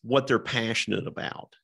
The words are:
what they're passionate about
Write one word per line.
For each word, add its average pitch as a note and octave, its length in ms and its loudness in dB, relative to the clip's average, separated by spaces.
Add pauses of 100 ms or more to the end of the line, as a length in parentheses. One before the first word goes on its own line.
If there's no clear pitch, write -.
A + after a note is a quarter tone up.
what C3 240 4
they're B2 120 4
passionate A2+ 680 -2
about - 580 -8